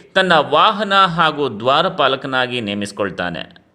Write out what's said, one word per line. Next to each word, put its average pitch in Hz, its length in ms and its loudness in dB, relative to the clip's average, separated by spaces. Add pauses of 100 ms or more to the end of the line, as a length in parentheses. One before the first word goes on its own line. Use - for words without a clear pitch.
(140)
ತನ್ನ 190 180 2
ವಾಹನ 180 600 2
ಹಾಗೂ 160 680 0
ದ್ವಾರಪಾಲಕನಾಗಿ 135 1000 0
ನೇಮಿಸಿಕೊಳ್ತಾನೆ. 101 1040 -6 (100)